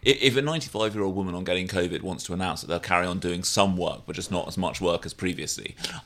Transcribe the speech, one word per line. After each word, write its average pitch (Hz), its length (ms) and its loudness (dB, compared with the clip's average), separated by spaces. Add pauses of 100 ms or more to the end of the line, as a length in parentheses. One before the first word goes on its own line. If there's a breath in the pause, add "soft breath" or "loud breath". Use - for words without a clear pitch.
i-, 131 160 6
if 127 140 6
a 139 60 2
ninety-five-year-old 107 760 0
woman 95 180 -2
on 90 120 -6
getting 92 240 0
covid 90 320 0
wants 90 240 -6
to 92 80 -6
announce 90 260 -2
that - 80 -10
they'll 85 140 0
carry 90 260 4
on 90 120 0
doing 87 220 -2
some 98 360 4
work, 85 280 -2
but - 120 -8
just 95 120 -6
not 87 200 -2
as 87 80 -10
much 87 240 -2
work 85 240 2
as 82 80 -8
previously, - 640 -6 (280 loud breath)